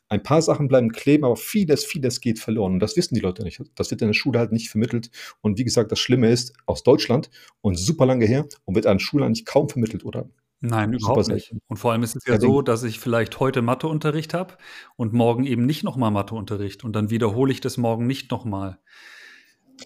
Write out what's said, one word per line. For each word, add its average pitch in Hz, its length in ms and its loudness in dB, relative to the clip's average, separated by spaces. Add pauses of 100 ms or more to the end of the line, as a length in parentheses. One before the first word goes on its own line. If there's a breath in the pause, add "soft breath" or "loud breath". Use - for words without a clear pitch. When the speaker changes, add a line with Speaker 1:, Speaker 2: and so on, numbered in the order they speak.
Speaker 1:
Ein 104 140 -2
paar 156 220 2
Sachen 143 240 0
bleiben 120 240 4
kleben, 147 340 2
aber 117 100 4
vieles, 156 480 0
vieles 127 380 -4
geht 113 160 -2
verloren. 107 360 -2
Und 92 60 2
das 90 160 -2
wissen 175 200 -2
die 101 60 0
Leute 95 200 -4
nicht. 87 180 -10 (140)
Das - 160 -4
wird 120 140 -4
in 107 60 2
der 107 40 2
Schule 120 240 0
halt 113 140 0
nicht 113 180 -4
vermittelt. 113 400 -2 (320 loud breath)
Und 104 160 0
wie 127 60 -2
gesagt, 113 280 0
das 104 60 -2
Schlimme 123 320 2
ist, - 240 0 (140)
aus - 160 -2
Deutschland 139 480 4 (300 loud breath)
und 92 140 0
super 131 300 2
lange 127 220 4
her 135 180 2 (200)
und 95 100 -6
wird 120 100 2
an 95 140 4
Schulen 139 260 0
eigentlich 113 200 -2
kaum 147 220 2
vermittelt, 113 380 -4
oder? 123 240 -10 (320)
Speaker 2:
Nein, 110 300 0
Speaker 1:
Super 117 220 0
Speaker 2:
überhaupt 113 160 2
nicht. 101 160 -4
Speaker 1:
selten. 110 220 -12
Speaker 2:
Und 110 100 -8
vor 120 160 0
allem 117 100 0
ist 113 140 -6
es - 80 -12
ja 123 80 2
Speaker 1:
Ja, 104 80 4
Speaker 2:
so, 131 140 6
Speaker 1:
denk- 139 100 2
Speaker 2:
dass 117 180 0
ich 110 160 -6
vielleicht 117 400 -2
heute 135 220 0
Matheunterricht 156 720 -2
hab 180 240 -6 (400 loud breath)
und 113 160 -2
morgen 120 320 4
eben 120 200 0
nicht 156 200 -2
nochmal 120 260 0
Matheunterricht 101 720 -4
und 107 140 -6
dann 104 120 0
wiederhole 117 440 2
ich - 80 -6
das - 160 -6
morgen 117 300 -2
nicht 135 220 -6
nochmal. 98 480 -6 (1080 loud breath)